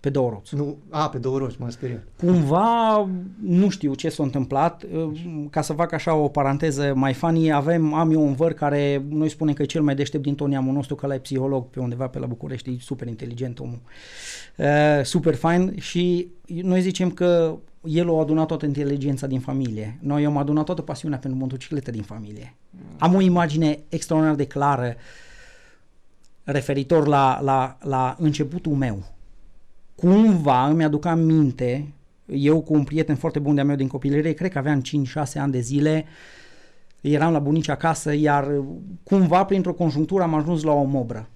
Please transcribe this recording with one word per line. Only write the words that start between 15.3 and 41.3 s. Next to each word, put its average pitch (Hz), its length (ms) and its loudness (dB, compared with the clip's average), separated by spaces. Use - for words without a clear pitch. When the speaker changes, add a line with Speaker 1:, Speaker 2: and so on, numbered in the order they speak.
Speaker 1:
fain 180 440 0
și 175 480 0
noi 185 200 2
zicem 185 300 0
că 170 460 2
el 165 260 0
a 160 100 4
adunat 156 280 2
toată 156 180 -4
inteligența 139 640 -2
din 131 120 -2
familie. 123 640 -4
Noi 147 240 0
am 147 120 2
adunat 151 280 0
toată 160 160 -4
pasiunea 147 360 -6
pentru 131 220 -6
motocicletă 131 520 -6
din 110 100 -8
familie. 107 540 -14
Speaker 2:
Mm. - 100 -20
Speaker 1:
Am 175 180 4
o 196 60 4
imagine 165 580 2
extraordinar 156 480 0
de 143 80 0
clară 131 500 0
referitor 143 640 2
la, 139 340 4
la, 135 400 0
la 131 380 -2
începutul 151 540 0
meu. 117 300 -2
Cumva 170 720 6
îmi 160 160 4
aduc 147 220 0
aminte, 147 880 2
eu 143 360 2
cu 156 120 -2
un 147 100 4
prieten 151 320 0
foarte 151 240 -2
bun 143 160 2
de-a 139 80 2
meu 143 120 2
din 135 120 -2
copilărie, 143 460 0
cred 180 180 -4
că 156 60 -4
aveam 143 240 0
cinci, 135 260 -2
șase 147 320 -6
ani 139 120 -2
de 127 80 -2
zile, 147 460 0
eram 151 300 2
la 156 80 2
bunici 147 300 0
acasă, 151 460 -2
iar 143 460 2
cumva 190 420 4
printr-o 190 280 0
conjunctură 160 500 0
am 165 100 0
ajuns 156 300 0
la 156 80 2
o 143 120 4
mobră. 120 520 -4